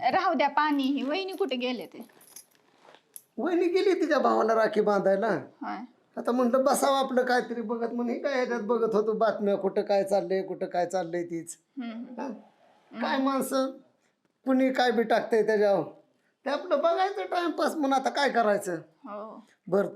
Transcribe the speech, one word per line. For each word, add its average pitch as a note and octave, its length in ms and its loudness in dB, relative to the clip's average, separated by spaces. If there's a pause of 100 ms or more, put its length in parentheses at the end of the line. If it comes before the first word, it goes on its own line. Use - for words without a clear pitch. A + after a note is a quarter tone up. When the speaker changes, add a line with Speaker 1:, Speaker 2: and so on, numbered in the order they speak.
(120)
Speaker 1:
राहू F#4 220 2
द्या C#4+ 140 2
पाणी, D4 340 2
ही C4 200 0
वहिनी F#4 300 -4
कुठे C#4+ 240 -2
गेले B3 300 -4
ते? - 200 -18 (1300)
Speaker 2:
वहिनी E4+ 280 0
गेली F#4 340 4
तिच्या D4 180 2
भावाला A3+ 360 2
राखी G#3+ 260 2
बांधायला. G3 480 2 (340)
Speaker 1:
होय. - 140 -8 (400)
Speaker 2:
आता A#3+ 160 -4
म्हटलं B3+ 320 2
बसावं C4+ 340 2
आपलं C4 260 0
काहीतरी A#3+ 360 -2
बघत, A#3 320 -4
म्हणून A#3+ 160 -4
हे A#3 100 -4
काय C#4 160 -4
ह्याच्यात A#3+ 260 -2
बघत A3 340 0
होतो G#3+ 180 2
बातम्या, G3+ 440 2
कुठं G3 260 0
काय G3+ 220 2
चाललंय, F#3+ 380 0
कुठं F#3 240 -6
काय F3 200 0
चाललंय F3 360 -4
तीच. E3 340 -10 (240)
Speaker 1:
हम्म. A#3 220 -10 (160)
Speaker 2:
हा? C#4 80 -8
Speaker 1:
हम्म. - 760 -16
Speaker 2:
काय B3 180 0
माणसं, C4+ 520 0 (760)
कुणी C4 260 4
काय B3 180 4
बी A#3 120 2
टाकतंय A3 400 2
त्याच्यावर, G3+ 400 4 (640)
ते C4 40 -4
आपलं D4 300 -2
बघायचं F#4 500 0
टाइमपास F4 440 -2
म्हणून, C4+ 180 0
आता C4 180 2
काय C#4 180 0
करायचं? G#3 480 0 (280)
Speaker 1:
हो. G#3 420 -14 (200)
Speaker 2:
बरं, F#3+ 300 0